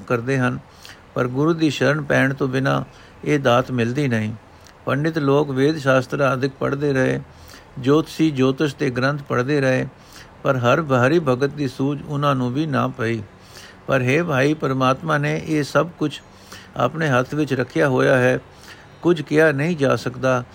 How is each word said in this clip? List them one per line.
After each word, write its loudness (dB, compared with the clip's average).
ਕਰਦੇ 0
ਹਨ, 0
ਪਰ -2
ਗੁਰੂ 0
ਦੀ 0
ਸ਼ਰਨ 0
ਪੈਣ 0
ਤੋਂ -2
ਬਿਨਾਂ 0
ਇਹ 2
ਦਾਤ 2
ਮਿਲਦੀ -2
ਨਹੀਂ। -2
ਪੰਡਿਤ -2
ਲੋਕ 2
ਵੇਦ 2
ਸ਼ਾਸਤਰ 0
ਆਦਿਕ 0
ਪੜ੍ਹਦੇ -2
ਰਹੇ, 0
ਜੋਤਸ਼ੀ 2
ਜੋਤਿਸ਼ 0
ਤੇ -2
ਗ੍ਰੰਥ -2
ਪੜ੍ਹਦੇ 0
ਰਹੇ, 0
ਪਰ 0
ਹਰ 2
ਹਰੀ 4
ਭਗਤ 0
ਦੀ -4
ਸੂਝ -4
ਉਹਨਾਂ 0
ਨੂੰ -2
ਵੀ -2
ਨਾ 0
ਪਈ। -4
ਪਰ 2
ਹੇ 2
ਭਾਈ, 2
ਪਰਮਾਤਮਾ 0
ਨੇ -2
ਇਹ 0
ਸਭ 0
ਕੁਝ -4
ਆਪਣੇ -2
ਹੱਥ 0
ਵਿੱਚ -2
ਰੱਖਿਆ 0
ਹੋਇਆ 4
ਹੈ। 2
ਕੁਝ 2
ਕਿਹਾ 4
ਨਹੀਂ -2
ਜਾ 2
ਸਕਦਾ -2